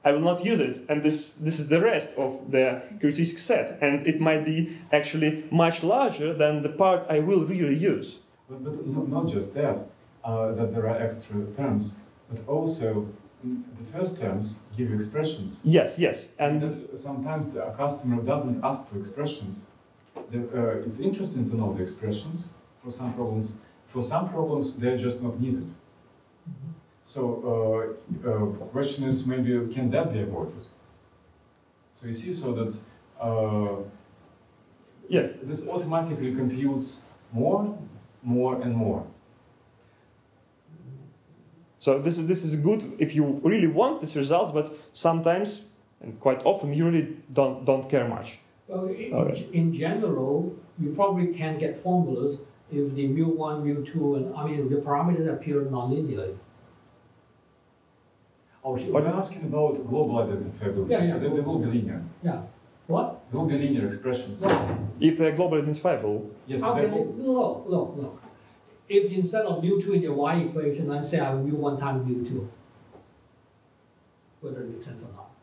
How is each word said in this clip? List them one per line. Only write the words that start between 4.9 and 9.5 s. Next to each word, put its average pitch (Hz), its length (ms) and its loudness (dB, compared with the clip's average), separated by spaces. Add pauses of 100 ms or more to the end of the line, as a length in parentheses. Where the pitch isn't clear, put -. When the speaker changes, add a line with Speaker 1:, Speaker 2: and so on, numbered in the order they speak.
Speaker 1:
actually 156 600 2
much 170 320 4
larger 175 520 2
than 151 260 4
the 147 80 -2
part 185 400 4
I 156 100 4
will 165 260 4
really 156 300 2
use. - 440 0 (280)
Speaker 2:
But, 131 160 -12
but 147 100 -6
n-, - 360 -4
not - 180 0
just - 280 -4